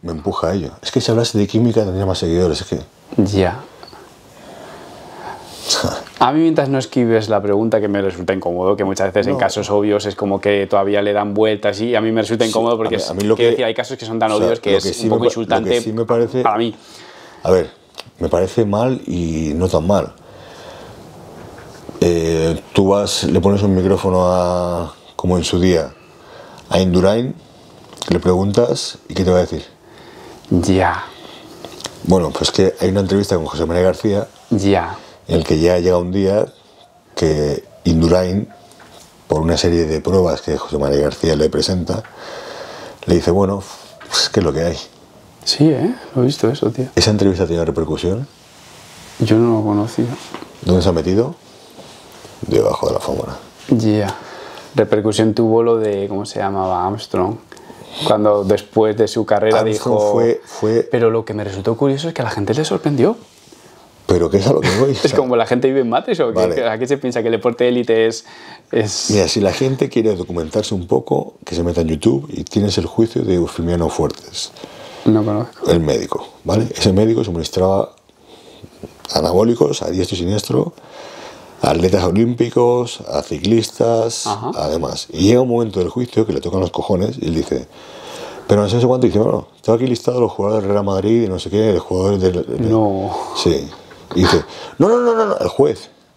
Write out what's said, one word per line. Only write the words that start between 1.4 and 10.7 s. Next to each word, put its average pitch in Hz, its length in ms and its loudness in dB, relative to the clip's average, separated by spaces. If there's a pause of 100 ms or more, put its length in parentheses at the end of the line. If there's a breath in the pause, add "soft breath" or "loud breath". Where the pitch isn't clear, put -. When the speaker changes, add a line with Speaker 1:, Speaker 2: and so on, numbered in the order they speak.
Speaker 1:
química 113 380 2
tendría 95 240 -2
más 92 100 0
seguidores, 85 440 0
es - 60 -12
que - 120 -4 (440)
Speaker 2:
Ya. 95 440 0
Speaker 1:
<laughs> - 40 -20 (2500 loud breath)
Speaker 2:
A 127 120 4
mí, 156 100 2
mientras 156 280 2
no 135 100 0
esquives 113 500 2
la 104 120 2
pregunta, 107 380 0
que 104 80 -2
me 101 140 0
resulta 92 320 -2
incómodo, 92 420 0
que 98 80 -2
muchas 95 300 -2
veces 98 140 2
en 117 60 0
Speaker 1:
No. 135 60 -2
Speaker 2:
casos 98 300 -2
obvios 104 380 2
es 95 80 -6
como 98 260 -2
que 101 260 2
todavía 101 360 0